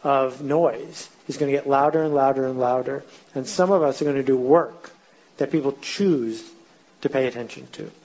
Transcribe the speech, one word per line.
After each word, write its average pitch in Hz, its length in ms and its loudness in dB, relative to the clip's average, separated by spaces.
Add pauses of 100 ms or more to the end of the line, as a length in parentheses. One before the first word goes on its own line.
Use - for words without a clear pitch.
of 135 380 0
noise 147 640 -2 (200)
is 139 100 -8
gonna 139 140 0
get 139 140 -2
louder 147 360 2
and 151 120 0
louder 135 320 2
and 127 140 -4
louder, 127 420 -2 (320)
and 131 120 -6
some 185 240 0
of 185 120 4
us 139 200 0
are - 20 0
gonna 139 180 0
do 131 140 2
work 135 540 2 (480)
that 139 120 -2
people 139 300 -2
choose 131 640 -2 (560)
to 147 80 -2
pay 135 180 0
attention 123 460 -8
to. - 180 -14 (140)